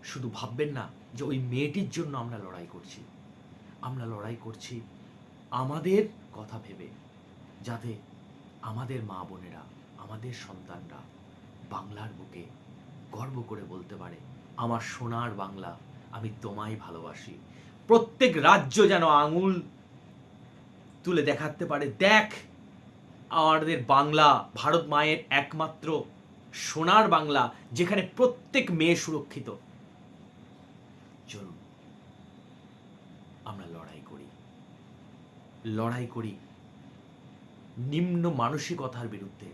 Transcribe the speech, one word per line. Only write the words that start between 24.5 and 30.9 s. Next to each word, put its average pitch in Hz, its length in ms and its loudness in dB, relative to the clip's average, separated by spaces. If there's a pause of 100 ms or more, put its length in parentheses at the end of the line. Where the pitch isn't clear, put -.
ভারত 147 320 2
মায়ের 151 440 2
একমাত্র 156 720 -2 (480)
সোনার 175 560 4
বাংলা, 147 460 4 (180)
যেখানে 175 440 0
প্রত্যেক 247 540 2
মেয়ে 165 260 4
সুরক্ষিত।" 143 540 -6 (1800)